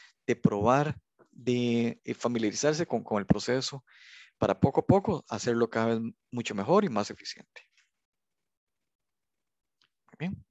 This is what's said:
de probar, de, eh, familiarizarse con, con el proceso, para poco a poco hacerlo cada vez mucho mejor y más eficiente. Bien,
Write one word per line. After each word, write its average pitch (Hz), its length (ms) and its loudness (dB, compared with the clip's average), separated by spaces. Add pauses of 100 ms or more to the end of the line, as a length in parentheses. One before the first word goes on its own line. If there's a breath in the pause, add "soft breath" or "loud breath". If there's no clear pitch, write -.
(280 loud breath)
de 120 80 0
probar, 127 640 2 (320)
de, 120 720 0
eh, 120 100 -6
familiarizarse 120 720 0
con, 113 180 -4
con 110 140 -4
el 98 80 -2
proceso, 127 580 -2 (540 loud breath)
para 101 220 0
poco 147 220 4
a - 40 -18
poco 190 420 2
hacerlo 117 400 0
cada 113 280 0
vez 113 180 -6 (160)
mucho 120 240 -8
mejor 139 320 2
y 170 40 -2
más 104 200 -2
eficiente. - 540 -16 (2500)
Bien, 180 320 -8